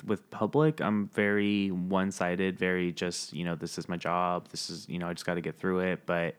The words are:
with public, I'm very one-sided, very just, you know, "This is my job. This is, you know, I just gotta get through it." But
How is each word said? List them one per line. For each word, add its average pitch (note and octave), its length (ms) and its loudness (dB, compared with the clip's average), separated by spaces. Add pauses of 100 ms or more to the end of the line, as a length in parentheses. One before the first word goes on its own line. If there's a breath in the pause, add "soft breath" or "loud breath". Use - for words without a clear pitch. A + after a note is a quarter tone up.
with G#2 240 -2
public, D3+ 500 2
I'm G#2 280 2
very G#2 640 2
one-sided, F#2 880 0
very F2+ 320 2
just, - 420 -4
you D#2+ 100 -4
know, E2+ 120 -2
"This E2 240 -6
is D#2+ 100 -6
my F2+ 80 -4
job. F2 520 0
This - 200 -8
is, E2+ 180 -10
you F2 120 -6
know, F2 100 -4
I F2 40 -4
just - 120 -10
gotta F2 160 -2
get E2 160 -6
through F#2 220 0
it." F#2 260 -2
But E2+ 340 0